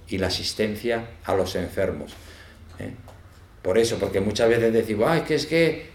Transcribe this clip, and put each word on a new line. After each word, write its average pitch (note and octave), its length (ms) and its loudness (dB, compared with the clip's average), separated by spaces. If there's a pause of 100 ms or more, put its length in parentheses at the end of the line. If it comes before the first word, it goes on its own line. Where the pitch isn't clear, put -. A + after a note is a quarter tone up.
y G2+ 100 -4
la F#2 80 2
asistencia A2 840 -2 (140)
a G2 120 0
los F#2 180 0
enfermos, E2+ 580 -4 (680)
¿eh? - 100 -10 (720)
Por F#2 160 2
eso, A2+ 220 2
porque G2 200 0
muchas G#2+ 280 2
veces A2+ 240 4
decimos, A2 360 2
"Ah, E3 100 4
es - 40 -2
que, D#3 140 -2
es C3+ 100 -2
que D#3+ 480 2